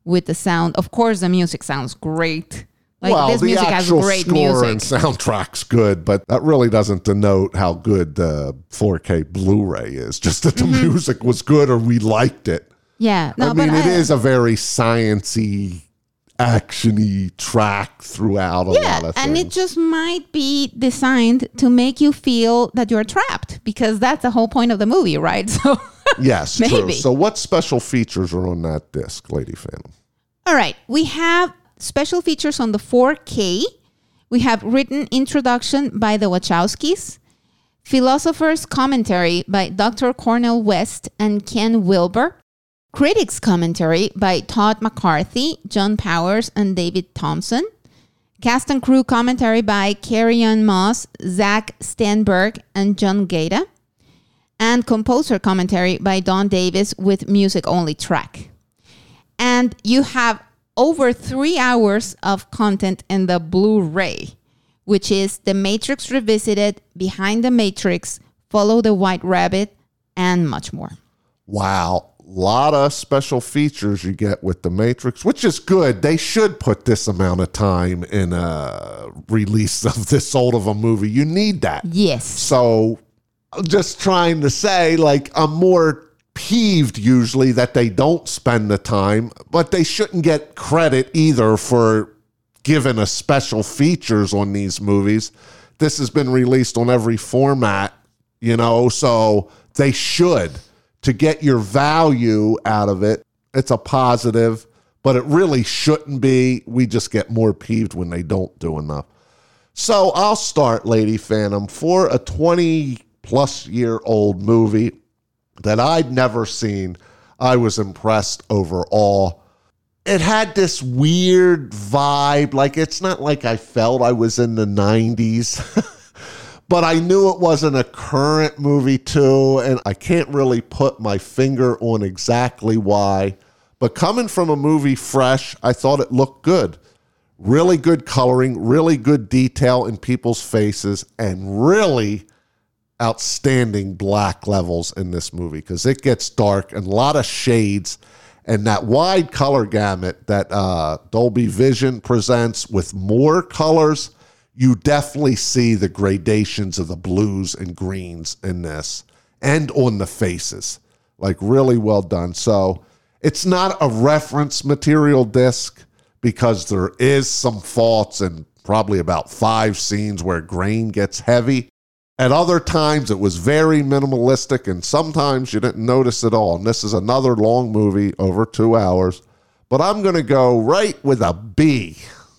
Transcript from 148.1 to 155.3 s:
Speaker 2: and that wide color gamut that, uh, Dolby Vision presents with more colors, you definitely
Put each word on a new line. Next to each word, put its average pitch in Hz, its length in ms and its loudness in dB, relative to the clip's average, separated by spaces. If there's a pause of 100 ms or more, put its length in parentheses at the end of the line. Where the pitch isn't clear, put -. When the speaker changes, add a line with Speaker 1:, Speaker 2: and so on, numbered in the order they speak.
Speaker 2:
and 104 200 -2
that 104 200 -2
wide 165 480 0
color 139 340 0
gamut 95 640 -4
that, 101 240 -2
uh, 87 460 -2 (120)
Dolby 117 380 0
Vision 127 520 0
presents 117 680 -2
with 95 260 -4
more 127 480 2
colors, 156 680 0 (440)
you 127 220 4
definitely 143 580 0